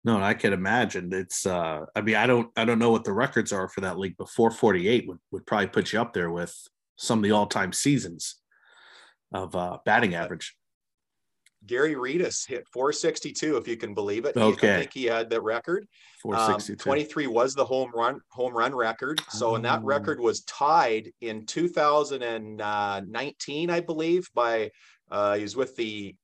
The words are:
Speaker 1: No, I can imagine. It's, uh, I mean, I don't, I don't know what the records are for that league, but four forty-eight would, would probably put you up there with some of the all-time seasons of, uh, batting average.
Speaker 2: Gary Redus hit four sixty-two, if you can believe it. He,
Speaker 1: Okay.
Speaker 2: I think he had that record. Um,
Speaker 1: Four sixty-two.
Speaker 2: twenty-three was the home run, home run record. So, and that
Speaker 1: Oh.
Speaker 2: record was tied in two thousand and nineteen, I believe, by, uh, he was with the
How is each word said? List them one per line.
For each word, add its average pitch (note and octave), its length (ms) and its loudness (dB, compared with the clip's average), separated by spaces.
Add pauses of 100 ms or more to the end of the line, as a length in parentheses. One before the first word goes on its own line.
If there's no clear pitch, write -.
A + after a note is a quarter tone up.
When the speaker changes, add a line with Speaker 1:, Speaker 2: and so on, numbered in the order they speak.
Speaker 1:
No, G#2+ 180 2
I G#2 120 4
can G#2 180 2
imagine. G2 600 0
It's, F#2+ 320 -4
uh, E2 420 -2 (100)
I A2 60 -2
mean, G#2+ 120 2
I A2 140 4
don't, A#2 280 4
I A#2 80 2
don't A2+ 140 4
know A#2 140 6
what A2 100 4
the G#2+ 100 -2
records A#2 400 0
are F#2+ 160 -2
for - 120 -8
that F#2 180 -4
league, F#2+ 180 -6
but F#2+ 120 -12
four A2+ 240 4
forty-eight G#2 560 2
would, F2 100 -14 (140)
would G2 120 -10
probably G#2 220 0
put - 260 -2
you G#2 80 0
up A#2 120 -2
there F2 180 -2
with E2+ 240 -6 (420)
some A#2 220 0
of G#2 60 2
the G#2 80 4
all-time G2+ 400 2
seasons F#2+ 640 0 (1000)
of, F#2+ 220 -6
uh, F2 280 -4
batting A2 300 4
average. E2+ 400 -8 (1120)
Speaker 2:
Gary C#3 280 0
Redus C3 540 -2
hit C3 240 -8
four C3 180 0
sixty-two, D3+ 680 -2
if - 100 -6
you A#2 80 -4
can G#2+ 160 -8
believe G#2 320 -2
it. D3 100 -2
He, A#2+ 60 2
Speaker 1:
Okay. G#2 360 4
Speaker 2:
I - 20 2
think E2+ 160 -4
he C3 100 -6
had A2+ 240 0
that A2+ 140 0
record. A#2 400 -2
Um, G#3 60 -20 (340)
Speaker 1:
Four A2+ 240 -2
sixty-two. G#2 360 0
Speaker 2:
twenty-three D3 440 0
was B2 280 2
the C3+ 120 2
home B2+ 280 0
run, A#2+ 260 0 (100)
home B2 240 -4
run A#2+ 200 0
record. A#2+ 540 -2
So, A2+ 280 0
and A2+ 100 -4
that B2+ 140 2
Speaker 1:
Oh. A2 40 -10
Speaker 2:
record C3+ 360 0
was A2+ 240 2
tied B2+ 680 2 (100)
in A2 240 -8
two E3+ 240 -2
thousand D3 540 2
and A2 340 -6 (560)
nineteen, D3 560 -6
I F3 120 0
believe, E3 540 -2
by, A#2 360 0 (400)
uh, G2+ 260 2
he G#2+ 60 -2
was G2+ 120 -8
with C3 220 -4
the G#2 480 -6